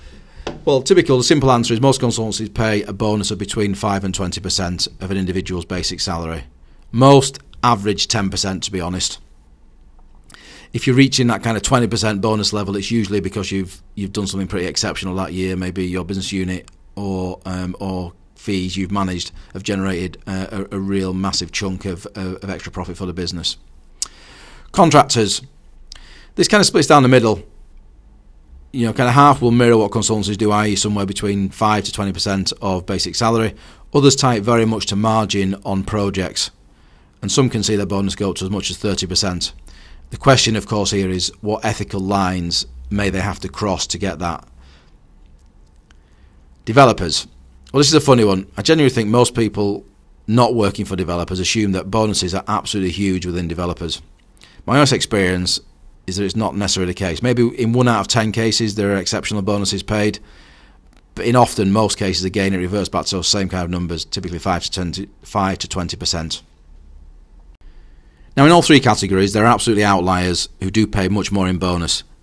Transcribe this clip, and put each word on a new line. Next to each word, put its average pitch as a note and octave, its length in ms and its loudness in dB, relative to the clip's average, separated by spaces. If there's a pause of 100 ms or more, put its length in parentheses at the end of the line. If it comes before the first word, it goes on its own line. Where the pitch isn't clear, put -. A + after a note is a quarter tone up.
(640)
Well, C3+ 180 2
typical, E3 340 4
the B2 80 2
simple C3+ 260 4
answer A#2+ 220 2
is A2+ 80 0
most C3+ 200 4
consultancies A2 520 -2
pay G#2+ 300 0
a G2+ 100 -10
bonus G#2 380 -2
of G2 80 -6
between G2+ 360 -2
five G2+ 300 -2
and F#2 100 -4
twenty F2+ 260 -6
percent F2+ 460 -4 (140)
of F#2+ 100 -8
an G2 60 -2
individual's F2+ 480 -4
basic F2+ 360 -6
salary. E2 440 -6 (480)
Most C3+ 460 6 (240)
average G#2 460 0
ten G2+ 220 -2
percent, F#2+ 340 -4
to - 80 -10
be F#2+ 80 -4
honest. F2+ 380 -6 (1500)
If - 140 -6
you're B2+ 100 4
reaching C3 320 4
that G#2 140 0
kind A2+ 140 -2
of G2 60 -4
twenty A#2+ 240 2
percent G#2+ 340 -2
bonus G#2+ 320 0
level, G2+ 240 -4
it's G2 140 -6
usually G#2 300 0
because F#2 300 -6
you've, F#2+ 320 -6 (120)
you've G2 180 -8
done G2+ 140 -4
something F#2+ 220 -4
pretty F#2 180 -4
exceptional F2+ 500 -4
that F2 160 -4
year. F#2 240 -4
Maybe F#2 300 -4
your F2+ 180 -4
business F#2+ 280 -6
unit F#2 380 -4 (260)
or, F#2 500 -6
um, F#2 340 -6
or F#2 320 -6 (220)
fees F#2 420 -4
you've F#2 160 -4
managed F#2 400 -4 (220)
have F#2 80 -12
generated, F#2+ 640 -4
uh, F#2+ 440 -8
a, G#2 60 -8
a - 20 -6
real F#2+ 360 -2
massive F#2 360 -4
chunk F#2+ 360 -6
of, F2+ 280 -8
uh, F#2+ 280 -8
of G2 80 -8
extra E2 200 -10
profit F2+ 260 -10
for F#2+ 100 -8
the F2 80 -6
business. E2+ 420 -6 (1200)
Contractors. C#3 640 6 (920)
This - 140 2
kind - 120 6
of F3+ 60 6
splits D3+ 200 4
down D3 160 8
the B2 60 6
middle. A2+ 340 6 (1300)
You A#2+ 120 -2
know, A2 80 0
kind B2 160 2
of A#2+ 60 2
half C#3+ 260 6
will A#2+ 100 4
mirror A#2 280 6
what G#2 120 2
consultancies G#2 460 -2
do, G#2 140 2
i G#2 160 2
e G2+ 100 0
somewhere G2+ 300 0
between G2+ 420 -2
five G#2+ 360 0
to - 80 -8
twenty G2 200 -4
percent F#2+ 480 -2
of F#2 240 -2
basic F#2 300 -4
salary. A2+ 400 0 (400)
Others C#3 220 6
tie B2 180 2
it G#2 80 -2
very A2+ 240 4
much A2 200 -2
to - 80 -2
margin G2+ 600 0 (100)
on F#2+ 180 -2
projects, F#2+ 680 -4 (720)
and G2+ 100 -6
some C3 160 2
can A2 140 -2
see G#2+ 120 0
their G2+ 120 0
bonus G2 280 -2
go G2+ 140 -2
up F2+ 80 -4
to G2 80 -6
as F#2+ 60 -6
much G2 200 -4
as F#2 60 -8
thirty G2 300 -4
percent. F2+ 480 -4 (560)
The - 80 -12
question, B2 380 4
of G2 100 -4
course, G2+ 240 -2
here G2 180 0
is F#2 320 -4
what G#2 240 -4
ethical G2+ 360 -4
lines F#2 640 -2 (240)
may G2+ 180 0
they F#2 140 -2
have G2 180 -6
to F#2 80 -10
cross G2 380 -4
to - 120 -6
get F#2 200 -4
that? E2+ 280 -6 (2250)
Developers. A2+ 600 4 (460)
Well, C3+ 60 2
this C#3+ 100 6
is D3+ 60 4
a C#3+ 60 6
funny B2 240 6
one. G2 220 2 (120)
I - 20 -4
genuinely D3 340 4
think G#2 140 0
most A#2 260 2
people G#2 520 -2 (400)
not A#2+ 280 4
working G2+ 300 0
for F#2 120 -6
developers F2 440 -4
assume G2+ 320 0
that F#2 180 -4
bonuses G2+ 440 0
are F#2+ 120 -6
absolutely G2 460 -2
huge F#2 320 -2
within F2 240 -4
developers. E2+ 540 -6 (640)
My B2+ 100 4
honest C#3+ 140 4
experience F#2 680 0 (480)
is F#2 80 -8
that G2+ 80 -2
it's F#2 100 -4
not G#2+ 220 -2
necessarily F#2+ 360 -2
the F2 60 -12
case. F2 240 -4
Maybe A#2+ 240 4 (100)
in A#2 160 0
one B2 140 4
out A2+ 140 4
of G2 80 -4
ten A2 240 0
cases A2 420 0
there G2+ 180 0
are G2 40 0
exceptional G2+ 460 -4
bonuses G2+ 420 -2
paid, G#2 340 0 (960)
but - 100 -6
in A#2+ 120 2
often A2 340 2
most G#2+ 280 2
cases, F#2 260 -2
again, G2 280 0
it G2 40 -2
reverts F2+ 320 -4
back E2 180 -4
to - 80 -4
those F2 140 -2
same F#2+ 200 0
kind F2+ 140 -4
of F2 80 -6
numbers, F2 340 -4
typically F2 360 -8
five F2 240 -2
to - 80 -8
ten F2+ 200 -6 (300)
five F#2+ 360 -2
to - 100 -8
twenty F2 280 -6
percent. E2 460 -6 (1900)
Now, C#3 80 6
in D#3 60 8
all F3 100 8
three D3+ 200 8
categories, G2 540 2
there G#2+ 100 4
are A#2 100 6
absolutely G#2 300 2
outliers F2+ 640 2 (100)
who F#2+ 140 -4
do G#2+ 160 2
pay G2+ 180 0
much G2 240 -2
more G2 160 0
in F#2 120 0
bonus, F2 440 -2 (200)